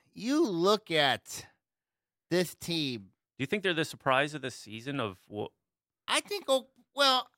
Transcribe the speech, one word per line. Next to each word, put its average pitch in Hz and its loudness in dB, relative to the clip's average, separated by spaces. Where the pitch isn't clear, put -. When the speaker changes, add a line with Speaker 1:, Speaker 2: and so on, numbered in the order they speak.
Speaker 1:
you 262 0
look 196 2
at 143 0
this 175 0
team. 131 -6
Speaker 2:
Do 127 -4
you 135 -2
think 208 -2
they're 185 0
the 156 0
surprise 147 0
of 147 -8
the 131 -6
season 120 -10
of 101 -6
wha- 104 -8
Speaker 1:
I 277 0
think 381 -8
Oak, 262 0
well, 262 4